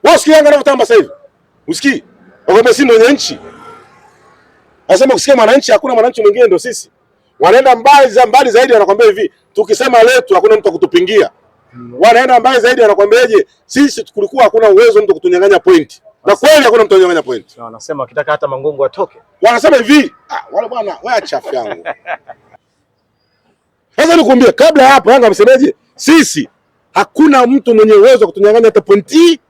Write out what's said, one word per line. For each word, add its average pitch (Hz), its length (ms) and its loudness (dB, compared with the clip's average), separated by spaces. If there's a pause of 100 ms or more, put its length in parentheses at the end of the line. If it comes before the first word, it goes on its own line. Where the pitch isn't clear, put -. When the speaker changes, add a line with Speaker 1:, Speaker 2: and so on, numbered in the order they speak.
Speaker 1:
Wewe 311 140 2
usikie 302 180 0
Yanga 294 140 4
anavyotamba 277 380 0
sasa 403 140 2
hivi? 285 100 -6 (580)
Usikii? - 360 -6 (420)
Wakwambia, 226 280 2
"Si 277 100 -2
ndio 240 120 2
wenye 233 160 2
nchi?" - 260 -8 (1500)
Anasema, 254 260 2
"Usikie 277 200 0
mwananchi, 254 380 0
hakuna 262 220 -2
mwananchi 233 280 -2
mwingine, 214 240 0
ndio 185 120 0
sisi." - 320 -12 (500)
Wanaenda 254 360 2
mbali 269 340 2
za, 240 160 2
mbali 254 240 0
zaidi, 247 220 0
wanakwambia 208 340 0
hivi, 202 260 -2 (200)
"Tukisema 226 500 -2
letu, 247 320 0
hakuna 220 220 0
mtu 214 120 -4
wa 180 40 -4
kutupingia." 180 580 -2 (420)
Speaker 2:
Mm. 123 260 -20
Speaker 1:
Wanaenda 240 420 2
mbali 254 200 -2
zaidi, 247 220 -2
wanakwambiaje, 208 640 0 (200)
"Sisi 269 380 -4 (100)
kulikuwa 214 300 -2
hakuna 220 260 0
uwezo 208 320 4
mtu 214 120 -2
kutunyang'anya 185 460 0
point." - 420 -2 (240)
Na 202 100 0
Speaker 2:
Sasa 262 100 -2
Speaker 1:
kweli 294 180 4
hakuna 226 200 0
mtu 202 100 -2
ananyang'anya 175 280 0
point. 123 360 -12
Speaker 2:
Na 120 60 -20
wanasema 117 380 -14
wakitaka 139 300 -8
hata 147 160 -6
Mangungu 139 360 -8
atoke. - 340 -10 (240)
Speaker 1:
Wanasema 262 340 0
hivi, 247 380 -2 (140)
ah, - 140 -12 (100)
wale 220 160 -8
bwana, 214 340 -12
wewe 226 160 -6
acha - 200 -10
afu - 160 -12
yangu. - 300 -12
<laughs> 165 40 -14 (2000)
Sasa 330 200 0
nikwambie, 262 360 2
kabla 311 300 2
ya 262 60 4
hapo 269 240 2
Yanga 262 140 2
wamesemaje? 247 480 2 (200)
"Sisi 285 540 -2 (460)
hakuna 262 520 0
mtu 247 280 -2
mwenye 214 180 2
uwezo 214 320 4
wa 170 80 -6
kutunyang'anya 214 340 0
hata 214 140 0
pointi 294 680 0